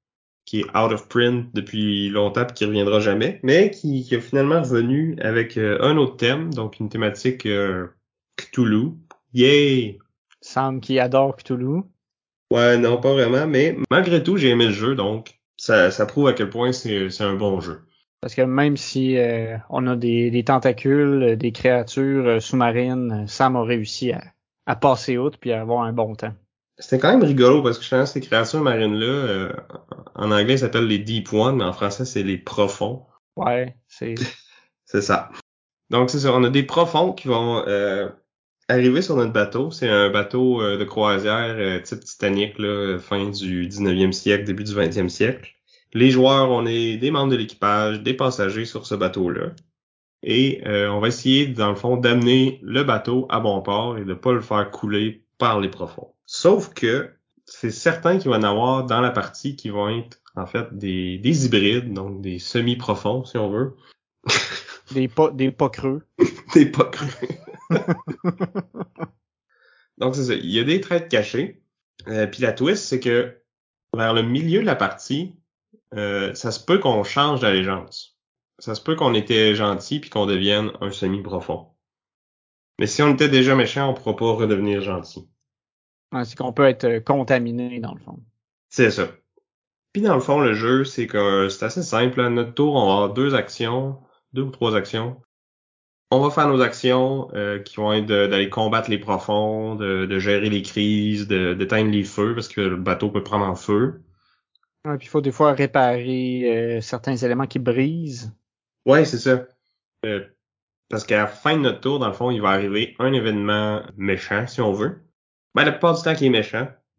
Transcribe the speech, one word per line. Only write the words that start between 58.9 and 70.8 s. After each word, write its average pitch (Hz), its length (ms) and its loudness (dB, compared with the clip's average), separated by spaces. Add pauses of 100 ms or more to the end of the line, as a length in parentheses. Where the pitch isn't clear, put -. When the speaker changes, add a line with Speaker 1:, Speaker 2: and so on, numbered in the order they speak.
Speaker 1:
la 123 120 2
partie 120 440 -6
qui 117 140 -10
vont 101 200 -2
être, 117 300 -8 (160)
en 92 100 -8
fait, 113 320 -6
des, 92 420 -4
des 135 260 2
hybrides, 110 480 0
donc 95 280 -10
des 92 180 -8
semi-profonds, 120 840 -4
si - 140 -8
on 107 120 -2
veut. 123 260 -4 (480)
<laughs> - 100 -4 (600)
Speaker 2:
Des 131 160 0
pas, 156 220 2
des 135 200 0
pas 139 180 0
creux. 139 340 -6 (140)
Speaker 1:
<laughs> - 360 0
Des 151 120 10
pas - 200 2
creux. - 420 -8 (420)
<laughs> 170 80 2 (2250)
Donc, 131 180 -2
c'est 139 80 -2
ça. 123 100 0
Il - 160 -4
y 107 100 0
a 120 40 2
des 160 160 2
traits 175 300 -2